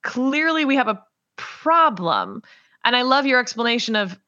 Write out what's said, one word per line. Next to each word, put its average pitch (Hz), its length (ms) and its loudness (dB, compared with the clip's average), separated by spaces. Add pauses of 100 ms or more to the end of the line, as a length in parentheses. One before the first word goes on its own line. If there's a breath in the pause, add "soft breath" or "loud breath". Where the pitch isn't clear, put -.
clearly 302 600 0
we 269 100 0
have 254 120 2
a 208 160 -4 (340)
problem. 180 1040 0 (400 soft breath)
And 240 120 2
I 247 80 2
love 269 220 2
your 254 140 4
explanation 233 560 -2
of 196 320 -4